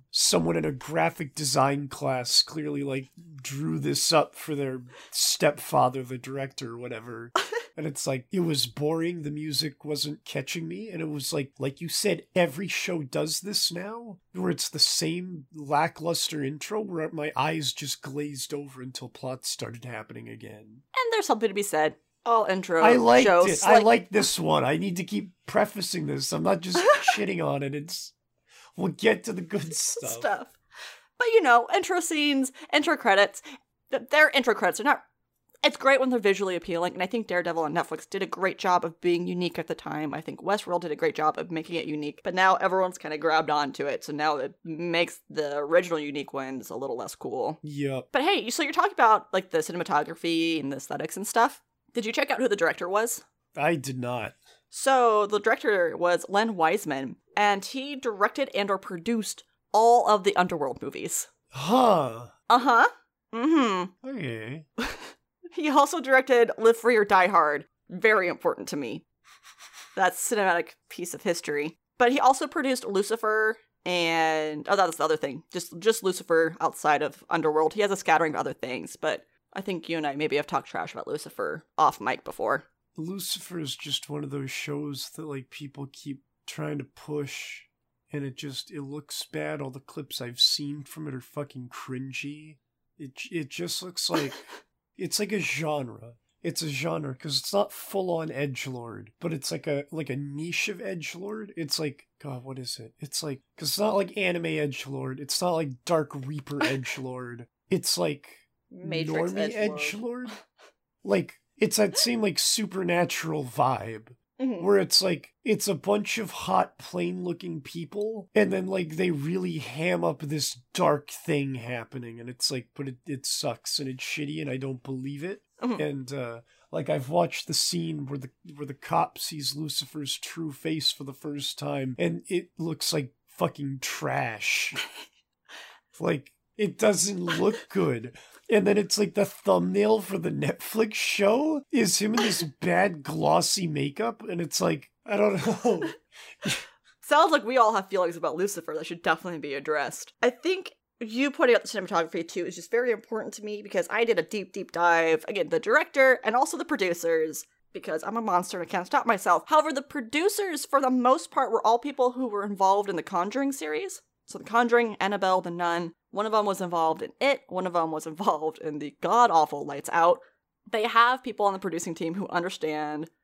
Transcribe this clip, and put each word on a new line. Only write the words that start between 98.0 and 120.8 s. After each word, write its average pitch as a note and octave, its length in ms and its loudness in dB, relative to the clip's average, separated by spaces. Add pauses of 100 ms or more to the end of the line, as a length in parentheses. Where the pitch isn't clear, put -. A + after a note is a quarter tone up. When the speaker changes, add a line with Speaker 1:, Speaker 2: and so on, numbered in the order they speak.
Speaker 1:
edgelord, A#2+ 800 -8 (120)
but D#3+ 140 -4
it's - 180 -6
like - 140 -8
a, C#3+ 260 -2
like D#3 200 -8
a D#3+ 40 -4
niche D3 540 -4
of F3+ 80 -8
edgelord. G3 800 -10
It's D#3+ 220 -4
like, D3 280 -6 (140)
God, B2+ 220 -12
what C3+ 160 -12
is B2 180 -10
it? - 220 -18
It's - 240 -8
like, C#3+ 180 -8 (160)
'cause D3+ 120 -4
it's - 100 -2
not G#3+ 160 2
like G3 200 0
anime F3+ 280 0
edgelord. C3+ 760 -4
It's - 220 -4
not F3+ 120 2
like D#3+ 180 -2 (140)
Dark D#3+ 280 0
Reaper C#3+ 460 -8
Speaker 2:
<laughs> - 0 -
Speaker 1:
edgelord. B2+ 880 -4 (240)
It's F#3 260 0
like D#3 300 -4 (440)
Speaker 2:
Matrix D#3+ 600 -2
Speaker 1:
normie G#3 240 -4
Speaker 2:
edgelord. A#3 720 -4
Speaker 1:
edgelord. G#3+ 40 -12 (720)
Like, G3 300 0 (240)
it's G#3+ 200 2
that G#3 200 2
same, A#3 240 2
like, G3 160 0
supernatural F3 1080 0
vibe, A#2 640 -2 (280)
Speaker 2:
Mm-hmm. A3+ 280 -4
Speaker 1:
where G3+ 140 6
it's - 220 4
like, F3+ 280 -2 (160)
it's G#3 240 2
a F#3+ 40 2
bunch D#3+ 440 0
of G#3 120 -6
hot, - 480 0
plain-looking F3 840 -6
people, G3+ 720 -8
and G3+ 160 4
then, F#3+ 160 -2
like, F3 300 -4
they F3+ 120 0
really E3 500 -4
ham E3+ 440 -2
up E3 200 -2
this C#3+ 360 -4 (140)
dark D3 360 2